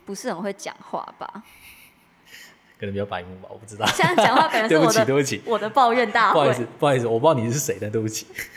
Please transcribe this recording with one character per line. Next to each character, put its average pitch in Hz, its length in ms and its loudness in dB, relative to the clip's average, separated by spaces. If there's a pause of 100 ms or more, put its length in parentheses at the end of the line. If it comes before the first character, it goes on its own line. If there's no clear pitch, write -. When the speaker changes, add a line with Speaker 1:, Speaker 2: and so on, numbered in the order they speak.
Speaker 1:
不 196 100 -12
是 247 160 -8
很 180 120 -8
会 202 100 -6
讲 - 240 -14 (140)
话 170 120 -8 (160)
吧。 - 240 -14 (1400)
Speaker 2:
可 - 60 -12
能 98 80 -8
比 98 60 -6
较 101 80 -4
白 92 160 -8
目 92 140 -18
吧， 95 140 -20
我 101 60 -18
不 - 80 -20
知 - 120 -20
道。 110 100 -2
Speaker 1:
现 330 200 0
在 349 160 0
讲 233 140 4
话 320 120 4
可 233 100 0
能 220 100 0
是 160 80 6
我 - 160 4
的， 220 120 4
Speaker 2:
<laughs> - 20 -4
对 135 80 2
不 143 80 4
起， 123 160 -4
对 - 20 -18
不 - 60 -18
起。 - 40 -4
Speaker 1:
我 220 80 0
的 208 120 -6
抱 240 240 4
怨 233 160 0
大 220 220 4
会。 - 20 2
Speaker 2:
不 156 60 4
好 135 100 4
意 - 20 4
思， 120 140 -4 (120)
不 151 80 0
好 139 80 4
意 127 40 2
思， 120 80 -2
我 113 120 2
不 131 80 2
知 160 80 6
道 123 60 -2
你 113 100 -2
是 135 80 -2
谁， - 220 -4
但 104 100 -6
对 113 100 -2
不 110 60 -2
起。 107 200 -8 (300)